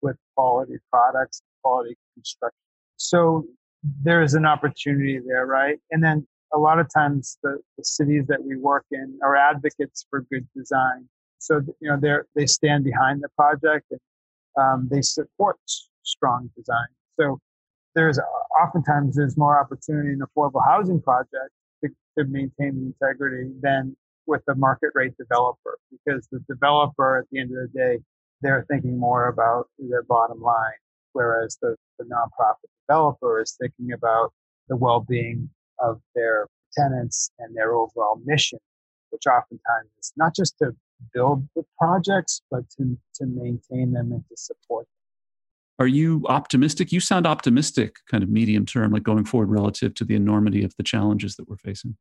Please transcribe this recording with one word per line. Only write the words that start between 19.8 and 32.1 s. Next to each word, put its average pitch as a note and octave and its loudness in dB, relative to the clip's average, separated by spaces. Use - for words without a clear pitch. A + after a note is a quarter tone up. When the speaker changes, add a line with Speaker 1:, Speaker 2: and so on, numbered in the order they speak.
Speaker 1:
in C#3 -4
affordable C3+ 0
housing F3+ 2
projects C3 -2
to, C#3+ -4
to D3 0
maintain C3+ -6
the C3 -8
integrity C3 -4
than C3+ -2
with - -2
the C#3 0
market C3+ 2
rate C3 -2
developer, A#2+ -2
because C3 -6
the C3 -8
developer C#3+ 2
at B2 -6
the C3+ -8
end B2+ -8
of B2+ -8
the C3+ -10
day, B2 0
they're C3+ 0
thinking B2 -2
more B2 2
about A#2 0
their B2 -4
bottom A#2 0
line, A2+ 0
whereas A2+ -2
the, A#2 -2
the B2 -12
nonprofit A#2 -2